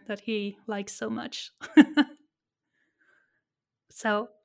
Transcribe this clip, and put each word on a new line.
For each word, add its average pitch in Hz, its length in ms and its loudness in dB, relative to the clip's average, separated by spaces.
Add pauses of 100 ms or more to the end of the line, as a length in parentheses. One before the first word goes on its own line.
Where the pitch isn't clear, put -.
that 202 140 -8
he 202 360 -6 (100)
likes 202 260 -8
so 226 160 -8
much. - 420 -10 (240)
<laughs> - 160 10 (2000)
So, 214 340 -2 (160)